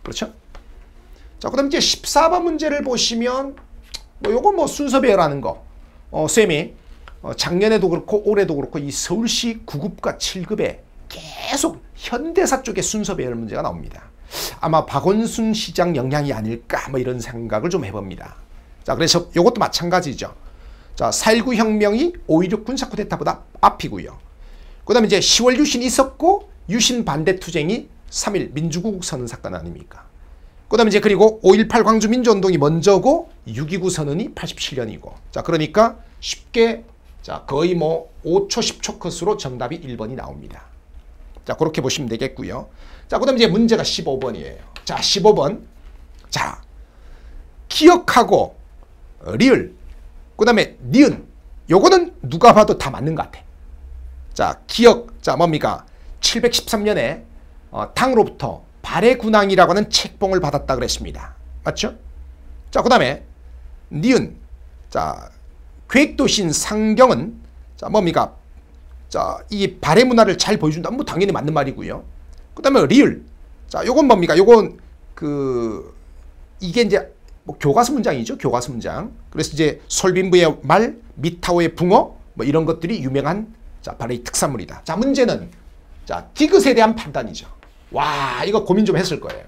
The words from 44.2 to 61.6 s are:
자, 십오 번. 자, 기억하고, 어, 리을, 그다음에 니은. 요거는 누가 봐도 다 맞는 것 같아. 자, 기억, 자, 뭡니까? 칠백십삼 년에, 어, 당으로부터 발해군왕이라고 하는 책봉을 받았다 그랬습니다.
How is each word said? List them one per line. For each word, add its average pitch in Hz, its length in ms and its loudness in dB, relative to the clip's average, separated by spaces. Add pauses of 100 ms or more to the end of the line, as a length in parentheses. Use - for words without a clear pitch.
자, - 160 -6
십오 202 320 4
번. 170 320 -2 (640)
자, - 320 -8 (1080)
기억하고, 254 880 4 (680)
어, 90 140 -8
리을, 175 380 4 (640)
그다음에 220 400 2 (140)
니은. 240 340 4 (440)
요거는 339 520 6
누가 151 320 6
봐도 208 240 6
다 - 140 -6
맞는 143 240 -4
것 - 80 -4
같아. - 200 -14 (880)
자, - 340 -2
기억, - 560 4
자, 143 120 0
뭡니까? 147 500 0 (360)
칠백십삼 233 600 -2
년에, 165 420 -2 (460)
어, - 240 -8
당으로부터 220 680 0 (180)
발해군왕이라고 202 880 4
하는 208 180 0
책봉을 190 500 -2
받았다 143 360 -2
그랬습니다. 110 600 -8 (280)